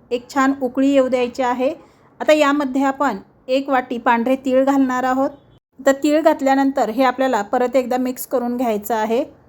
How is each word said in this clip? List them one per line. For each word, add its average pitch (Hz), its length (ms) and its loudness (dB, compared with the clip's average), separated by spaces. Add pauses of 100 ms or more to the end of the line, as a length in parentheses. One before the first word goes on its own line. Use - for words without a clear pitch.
(100)
एक 247 200 -6
छान 269 220 0 (100)
उकळी 269 260 0
येऊ 269 200 2
द्यायची 247 340 -2
आहे. 254 300 -2 (480)
आता 277 120 2
यामध्ये 285 520 2
आपण 269 340 -2 (300)
एक 277 200 -2
वाटी 254 300 -2
पांढरे 233 380 0
तीळ 262 280 2
घालणार 262 400 2
आहोत. 262 260 0 (480)
तर 269 160 2
तीळ 294 260 0
घातल्यानंतर 269 680 0
हे 226 140 -2
आपल्याला 254 400 0
परत 254 320 -2
एकदा 247 220 0
मिक्स 254 280 -6
करून 240 300 -4
घ्यायचं 226 380 -2
आहे. 220 300 0 (240)